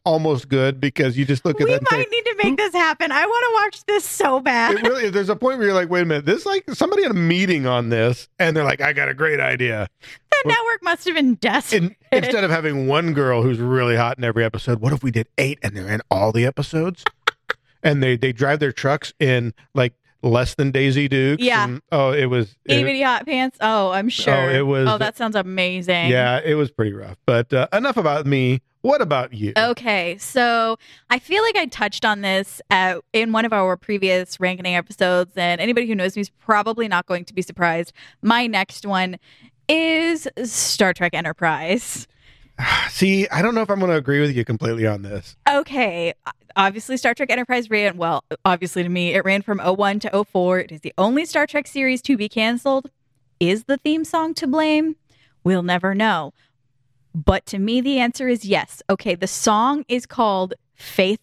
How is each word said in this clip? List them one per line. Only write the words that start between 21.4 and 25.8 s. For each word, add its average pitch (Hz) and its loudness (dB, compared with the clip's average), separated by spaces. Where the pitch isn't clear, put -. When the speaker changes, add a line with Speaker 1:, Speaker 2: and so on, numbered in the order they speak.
Speaker 2:
Yeah. 233 2
Speaker 1:
And, 123 -6
oh, 139 2
it 143 2
was, 123 -2
it 277 0
Speaker 2:
Itty - 4
Bitty 269 0
Hot 254 0
Pants. 262 -2
Oh, 214 2
I'm 196 -2
sure. - 0
Speaker 1:
Oh, 135 2
it 135 2
was 135 2
Speaker 2:
Oh, 208 2
that 214 -2
sounds 220 -4
amazing. 185 0